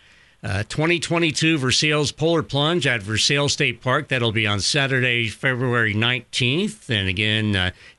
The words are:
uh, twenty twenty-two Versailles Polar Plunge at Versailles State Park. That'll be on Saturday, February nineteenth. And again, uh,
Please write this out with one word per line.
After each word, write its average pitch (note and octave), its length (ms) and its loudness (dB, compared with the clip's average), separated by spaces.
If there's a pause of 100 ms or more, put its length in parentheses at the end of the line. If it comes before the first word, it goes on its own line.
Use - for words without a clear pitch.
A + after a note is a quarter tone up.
(440)
uh, G2+ 240 -2
twenty E3 300 0
twenty-two D#3+ 580 0
Versailles D3+ 560 0
Polar D#3+ 300 2
Plunge D3 440 0
at A#2+ 140 0
Versailles A2 460 0
State C3 340 -2
Park. C3 280 0
That'll A#2 240 0
be A2 140 0
on G#2 140 0
Saturday, B2+ 680 0
February A#2+ 640 0
nineteenth. B2+ 960 -2
And G2 180 0
again, G#2+ 480 0
uh, F#2 140 0 (280)